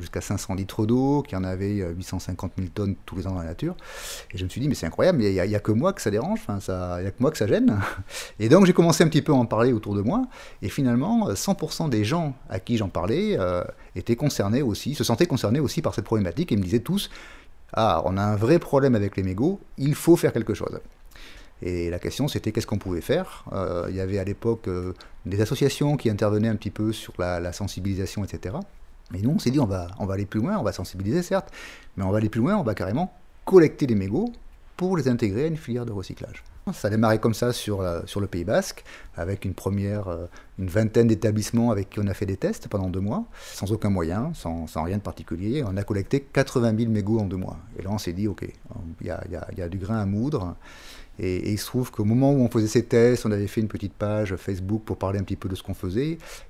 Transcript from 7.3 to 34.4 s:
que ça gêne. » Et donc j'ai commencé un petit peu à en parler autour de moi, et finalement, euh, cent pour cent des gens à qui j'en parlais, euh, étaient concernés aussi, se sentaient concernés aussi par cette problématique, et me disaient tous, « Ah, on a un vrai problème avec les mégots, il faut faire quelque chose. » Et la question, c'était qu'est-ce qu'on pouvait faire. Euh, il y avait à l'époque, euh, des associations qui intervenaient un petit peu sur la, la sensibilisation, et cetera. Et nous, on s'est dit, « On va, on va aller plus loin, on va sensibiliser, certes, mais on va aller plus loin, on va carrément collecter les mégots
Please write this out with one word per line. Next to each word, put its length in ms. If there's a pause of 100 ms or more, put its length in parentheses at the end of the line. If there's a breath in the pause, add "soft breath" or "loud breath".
que 60
ça 100
gêne. » 320 (580 loud breath)
Et 100
donc 180
j'ai 60
commencé 300
un 60
petit 140
peu 100
à 20
en 120
parler 260
autour 240
de 60
moi, 240 (360 loud breath)
et 60
finalement, 600
euh, 40
cent 220
pour 160
cent 160
des 160
gens 320 (120)
à 120
qui 160
j'en 120
parlais, 520
euh, 240 (320 soft breath)
étaient 200
concernés 460
aussi, 320
se 80
sentaient 240
concernés 320
aussi 240
par 140
cette 80
problématique, 480
et 40
me 60
disaient 160
tous, « 320 (600 loud breath)
Ah, 320
on 120
a 60
un 140
vrai 240
problème 340
avec 220
les 80
mégots, 340 (200)
il 180
faut 180
faire 180
quelque 220
chose. » 240 (840 loud breath)
Et 260
la 100
question, 300
c'était 240
qu'est-ce 140
qu'on 120
pouvait 220
faire. 520
Euh, 360
il 60
y 60
avait 180
à 60
l'époque, 420
euh, 260 (320 soft breath)
des 160
associations 560
qui 140
intervenaient 380
un 80
petit 160
peu 200
sur 240
la, 240
la 120
sensibilisation, 720
et 40
cetera. 320 (560)
Et 60
nous, 80
on 80
s'est 140
dit, « 80
On 40
va, 220 (120)
on 60
va 100
aller 120
plus 140
loin, 180
on 60
va 80
sensibiliser, 500
certes, 280 (460 loud breath)
mais 80
on 60
va 80
aller 100
plus 120
loin, 160
on 80
va 100
carrément 400 (320)
collecter 400
les 80
mégots 360 (460)